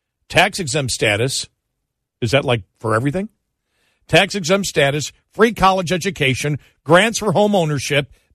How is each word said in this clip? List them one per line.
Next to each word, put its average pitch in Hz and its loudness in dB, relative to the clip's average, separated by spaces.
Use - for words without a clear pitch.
tax 185 2
exempt 135 -4
status. 117 -2
Is 117 -4
that, 143 2
like, 123 -2
for 110 -2
everything? 143 -2
Tax 180 2
exempt 190 -2
status, 143 -2
free 220 2
college 185 2
education, 147 -2
grants 202 4
for 208 -2
home 208 2
ownership, 147 -2